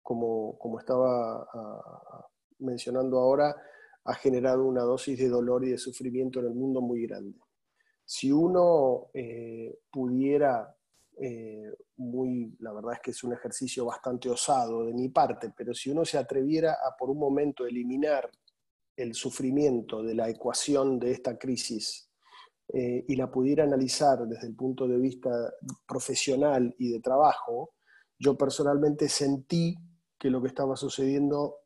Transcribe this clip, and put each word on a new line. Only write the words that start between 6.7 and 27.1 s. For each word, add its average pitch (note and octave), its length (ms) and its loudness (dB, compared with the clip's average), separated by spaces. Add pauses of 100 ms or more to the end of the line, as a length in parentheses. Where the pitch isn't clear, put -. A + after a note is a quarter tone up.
muy A#2+ 260 -2
grande. G2+ 320 -10 (640)
Si - 280 -2
uno, E3 840 4
eh, A#2 640 -10 (120)
pudiera, C3 840 0 (460)
eh, A2 520 -10 (240)
muy, B2 640 -4
la A2+ 120 -10
verdad A2 220 -8
es - 60 -12
que - 100 -8
es - 120 -10
un A#2+ 120 -4
ejercicio B2 500 -6
bastante B2 460 -4
osado A#2 560 0
de A#2 80 -4
mi B2+ 160 -2
parte, A#2+ 440 2
pero A#2+ 200 -8
si - 160 -6
uno D#3+ 140 2
se D3+ 140 -2
atreviera C#3+ 540 2
a C3+ 240 -2
por C3 140 -2
un D3 80 -2
momento C#3 480 0
eliminar B2+ 640 0 (680)
el A#2 180 -6
sufrimiento C3 880 0
de A2+ 120 -2
la A2+ 140 0
ecuación C3+ 680 0
de A#2+ 140 0
esta B2+ 260 -4
crisis, - 720 -6 (600)
eh, B2 360 -2
y C3+ 80 0
la B2+ 120 0
pudiera C#3 360 4
analizar C3+ 640 4
desde A#2 180 -8
el A2+ 80 -10
punto C3 320 -2
de B2 100 2
vista B2+ 340 0 (580)
profesional C3 920 2
y B2 140 0
de A2+ 80 -4
trabajo, C3+ 760 2 (420)